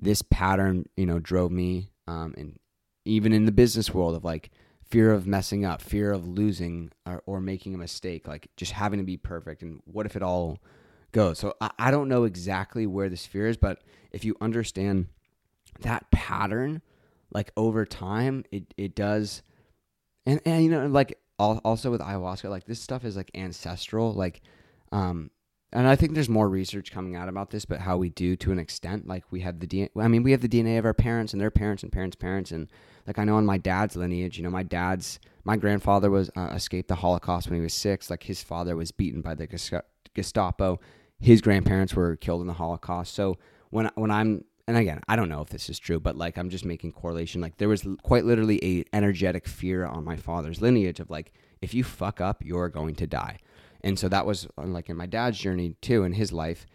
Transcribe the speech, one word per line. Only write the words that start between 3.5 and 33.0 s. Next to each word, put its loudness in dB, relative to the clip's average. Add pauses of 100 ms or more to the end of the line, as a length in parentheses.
business 4
world 0
of, -6
like, -6 (320)
fear 6
of 2
messing 0
up, -2
fear 0
of -4
losing -2 (160)
or, -8
or -4
making -6
a -8
mistake, -10
like, -14
just -8
having -2
to -4
be -6
perfect. -10
And -12
what -6
if -10
it -6
all -2 (540)
goes? 4
So -4
I, -2
I 2
don't 2
know 4
exactly -4
where -2
this -10
fear -4
is, 0
but -2 (280)
if -10
you -2
understand 0 (720)
that -4
pattern, 0 (500)
like, -4
over 2
time, -2
it, -10
it -6
does. -2 (800)
And, 4
and, 6
you 6
know, 2
like, 4 (200)
al-, 2
also 0
with 0
ayahuasca, -6
like, -8
this -10
stuff -8
is, -6
like, -8
ancestral, -4
like, -4 (520)
um, -2 (420)
and 4
I 8
think 4
there's 0
more 4
research -4
coming -8
out -8
about -8
this, -8
but -6
how 0
we 0
do 0
to -2
an 0
extent, -8
like, -8
we -6
have -8
the -8
D -2
N -2
A, -2
I 4
mean, 6
we 6
have 6
the 0
D 4
N 4
A 2
of 2
our 4
parents 2
and -4
their 0
parents 2
and -10
parents' -4
parents. -4
And, -6 (380)